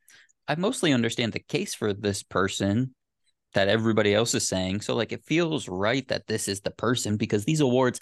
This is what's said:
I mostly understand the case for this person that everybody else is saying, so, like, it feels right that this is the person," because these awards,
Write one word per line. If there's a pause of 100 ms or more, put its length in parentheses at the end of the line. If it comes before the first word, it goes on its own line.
(480)
I
mostly
understand
the
case
for
this
person (580)
that
everybody
else
is
saying,
so,
like,
it
feels
right
that
this
is
the
person,"
because
these
awards,